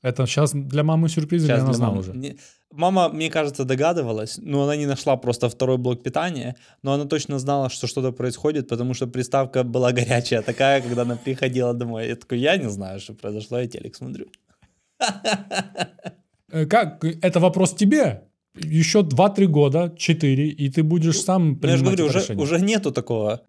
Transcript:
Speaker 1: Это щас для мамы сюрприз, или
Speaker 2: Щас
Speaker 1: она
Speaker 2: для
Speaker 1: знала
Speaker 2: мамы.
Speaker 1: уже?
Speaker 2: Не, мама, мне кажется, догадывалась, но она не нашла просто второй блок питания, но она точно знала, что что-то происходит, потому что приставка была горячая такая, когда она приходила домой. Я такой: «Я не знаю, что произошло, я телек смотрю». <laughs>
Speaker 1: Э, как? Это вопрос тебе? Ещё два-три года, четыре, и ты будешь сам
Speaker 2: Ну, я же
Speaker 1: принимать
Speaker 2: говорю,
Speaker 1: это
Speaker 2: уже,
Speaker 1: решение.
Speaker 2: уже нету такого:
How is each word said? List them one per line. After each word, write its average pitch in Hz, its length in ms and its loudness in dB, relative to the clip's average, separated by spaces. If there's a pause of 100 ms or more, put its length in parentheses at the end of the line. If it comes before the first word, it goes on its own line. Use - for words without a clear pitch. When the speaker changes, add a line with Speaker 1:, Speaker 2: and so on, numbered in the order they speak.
Speaker 1:
Это 127 220 0
щас 147 280 0
для 139 280 -2
мамы 160 260 2
сюрприз, 160 340 0
или 151 60 2
Speaker 2:
Щас 120 120 4
Speaker 1:
она 113 100 2
Speaker 2:
для 117 60 4
Speaker 1:
знала 117 140 2
Speaker 2:
мамы. 98 100 0
Speaker 1:
уже? 95 140 -8
Speaker 2:
Не, 135 220 -10 (340)
мама, 175 380 4
мне 156 220 -2
кажется, 147 340 -2
догадывалась, 127 800 0
но 139 200 0
она 147 140 0
не 147 100 -2
нашла 139 300 0
просто 123 320 -2
второй 131 280 0
блок 123 260 -2
питания, 135 520 -4 (280)
но 135 100 -2
она 143 120 0
точно 147 340 -4
знала, 135 300 -2
что - 200 -8
что-то 131 240 -4
происходит, 127 560 -4
потому 123 260 -4
что 123 140 -6
приставка 127 560 -2
была 123 280 0
горячая 120 500 0
такая, 135 380 2
когда 120 220 -4
она 120 140 -4
приходила 127 580 -2
домой. 117 340 -6
Я 120 60 -4
такой: 120 240 -6
«Я 151 180 2
не 135 140 -4
знаю, 98 300 -10
что 107 140 -16
произошло, 107 440 -8
я 123 80 -4
телек 113 300 -12
смотрю». 127 300 -14 (760)
<laughs> - 1500 -6
Speaker 1:
Э, 156 120 0
как? 175 380 2
Это 170 360 0
вопрос 185 340 4
тебе? 208 480 2 (320)
Ещё 160 480 2
два-три 190 440 4
года, 156 500 2
четыре, 151 520 2
и 147 200 -4
ты 147 140 0
будешь 165 380 2
сам 185 220 2
Speaker 2:
Ну, 151 260 0
я 135 80 4
же 135 60 2
Speaker 1:
принимать - 0 -
Speaker 2:
говорю, 185 220 2
Speaker 1:
это - 0 -
Speaker 2:
уже, 151 160 0
Speaker 1:
решение. 170 220 -4
Speaker 2:
уже 165 180 0
нету 202 320 0
такого: 110 560 -2